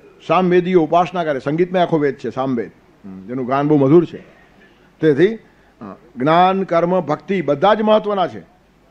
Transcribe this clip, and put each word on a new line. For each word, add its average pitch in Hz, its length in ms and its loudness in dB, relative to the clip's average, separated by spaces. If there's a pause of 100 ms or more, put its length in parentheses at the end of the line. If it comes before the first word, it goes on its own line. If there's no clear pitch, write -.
(280)
સામવેદીઓ 180 540 2
ઉપાસના 170 420 0
કરે. 147 160 -4
સંગીતમાં 175 420 -2
આખો 165 180 0
વેદ 139 160 -2
છે 127 140 -10
સામવેદ, 120 420 -4 (560)
જેનું 127 180 -8
ગાન 139 220 -2
બહુ 151 100 4
મધુર 147 280 4
છે. - 120 -12 (840)
તેથી, 160 360 2
અ, 214 40 -14 (800)
જ્ઞાન, 180 460 2
કર્મ, 175 360 0
ભક્તિ 156 420 -4
બધા 147 320 0
જ 214 80 -2
મહત્વના 208 460 0
છે, 107 320 -18 (320)